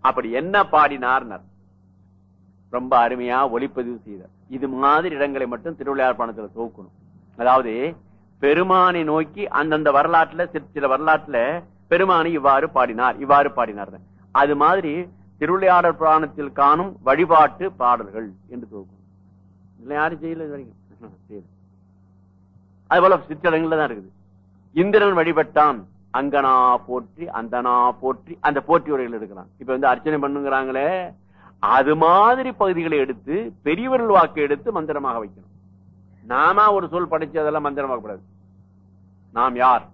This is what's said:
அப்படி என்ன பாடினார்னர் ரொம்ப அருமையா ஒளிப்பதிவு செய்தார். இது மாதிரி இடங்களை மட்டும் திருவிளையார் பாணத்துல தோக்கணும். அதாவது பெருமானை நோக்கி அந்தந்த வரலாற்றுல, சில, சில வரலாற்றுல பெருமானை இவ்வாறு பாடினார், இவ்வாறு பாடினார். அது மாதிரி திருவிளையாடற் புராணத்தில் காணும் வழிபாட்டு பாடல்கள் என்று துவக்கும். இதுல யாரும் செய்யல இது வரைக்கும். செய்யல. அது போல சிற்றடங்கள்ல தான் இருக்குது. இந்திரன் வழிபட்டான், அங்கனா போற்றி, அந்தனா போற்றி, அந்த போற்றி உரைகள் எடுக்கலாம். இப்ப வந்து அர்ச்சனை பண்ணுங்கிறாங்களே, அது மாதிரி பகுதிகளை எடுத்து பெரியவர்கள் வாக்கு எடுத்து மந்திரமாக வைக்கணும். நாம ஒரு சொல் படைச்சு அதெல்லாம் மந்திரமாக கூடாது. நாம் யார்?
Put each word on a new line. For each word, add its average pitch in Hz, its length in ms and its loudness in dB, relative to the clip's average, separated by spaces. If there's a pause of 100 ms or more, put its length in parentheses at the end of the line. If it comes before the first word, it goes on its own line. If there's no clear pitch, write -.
அப்படி 120 220 -2 (100)
என்ன 190 240 0 (100)
பாடினார்னர் 127 680 0 (1300)
ரொம்ப 127 160 -4 (120)
அருமையா 123 340 -2 (160)
ஒளிப்பதிவு 120 520 -6
செய்தார். 98 260 -20 (240)
இது 131 100 -6 (200)
மாதிரி 160 320 2
இடங்களை 135 340 -4
மட்டும் 143 260 -10
திருவிளையார் 131 400 -2
பாணத்துல 110 300 -8 (100)
தோக்கணும். 110 380 -12 (460)
அதாவது 123 300 4 (720)
பெருமானை 180 600 2 (100)
நோக்கி 160 320 -4 (160)
அந்தந்த 156 280 0 (100)
வரலாற்றுல, 165 540 0
சில, - 120 -10 (100)
சில 143 180 -6
வரலாற்றுல 147 460 0 (520)
பெருமானை 170 480 2
இவ்வாறு 139 280 4 (100)
பாடினார், 123 480 0
இவ்வாறு 143 320 4
பாடினார். 101 400 -6 (440)
அது 143 220 2
மாதிரி 170 300 2 (480)
திருவிளையாடற் 175 580 2
புராணத்தில் 156 640 0
காணும் 165 320 2 (140)
வழிபாட்டு 156 580 2 (160)
பாடல்கள் 113 480 -2 (240)
என்று 120 180 -14
துவக்கும். 98 320 -20 (760)
இதுல 131 220 -14
யாரும் 160 220 -4
செய்யல 165 240 -10
இது 147 80 -12
வரைக்கும். 120 260 -18 (480)
செய்யல. 101 180 -18 (1400)
அது 175 140 4
போல 190 140 6 (100)
சிற்றடங்கள்ல 160 520 -2
தான் 147 100 0
இருக்குது. 98 200 -14 (720)
இந்திரன் 202 380 4
வழிபட்டான், 151 580 2 (400)
அங்கனா 139 360 2 (340)
போற்றி, 123 360 -10 (160)
அந்தனா 123 360 -2 (240)
போற்றி, 131 340 -6 (140)
அந்த 143 100 0 (100)
போற்றி 160 280 2
உரைகள் 120 240 -6
எடுக்கலாம். 101 300 -16 (100)
இப்ப 127 160 -12
வந்து 135 160 2
அர்ச்சனை 151 320 -2
பண்ணுங்கிறாங்களே, 139 640 -4 (880)
அது 139 140 2 (120)
மாதிரி 233 460 4 (100)
பகுதிகளை 165 440 -2
எடுத்து 131 300 -8 (320)
பெரியவர்கள் 226 520 0
வாக்கு 160 280 2
எடுத்து 143 300 -4
மந்திரமாக 143 460 -6
வைக்கணும். - 320 -18 (800)
நாம 185 320 4 (100)
ஒரு 180 160 -2
சொல் 165 200 -4
படைச்சு 160 300 -4
அதெல்லாம் 151 260 -2
மந்திரமாக 135 360 -6
கூடாது. 98 180 -14 (1160)
நாம் 123 260 0
யார்? 123 300 4